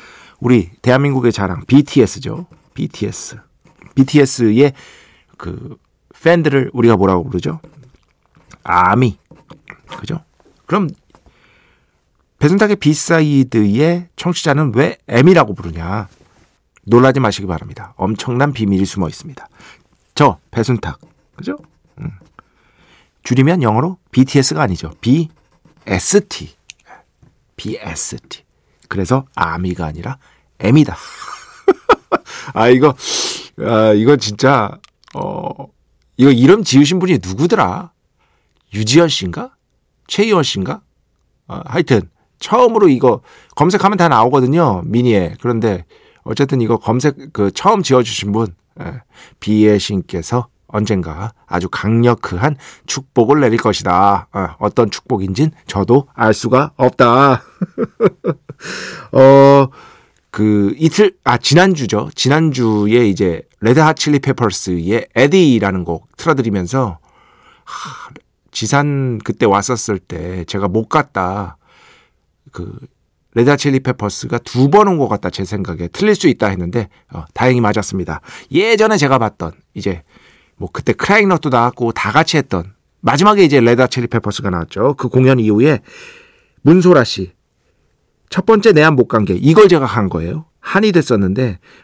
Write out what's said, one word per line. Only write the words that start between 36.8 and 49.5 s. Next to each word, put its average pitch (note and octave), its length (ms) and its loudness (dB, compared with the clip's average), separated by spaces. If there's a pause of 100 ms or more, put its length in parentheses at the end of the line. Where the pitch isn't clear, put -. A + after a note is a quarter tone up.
분이 F3 240 0
누구더라? C#3 680 -2 (840)
유지연 B2 340 2
씨인가? C#3 460 -8 (540)
최희원 G3+ 340 0
씨인가? - 380 -8 (640)
아, - 200 -14
하여튼 D3 360 0 (360)
처음으로 A3+ 500 2
이거 B2 320 2 (340)
검색하면 F#3+ 440 0
다 E3+ 100 2
나오거든요, B2+ 760 2
미니에. G#2+ 560 0
그런데 A2 440 -2 (380)
어쨌든 C3+ 380 -4
이거 A2+ 180 0
검색, B2+ 540 -4
그 G2+ 200 -2
처음 G3 300 0
지어주신 A#2 500 -2
분, G#2+ 220 -4 (260)
예, B2 220 -14 (380)
비애 G#2+ 380 2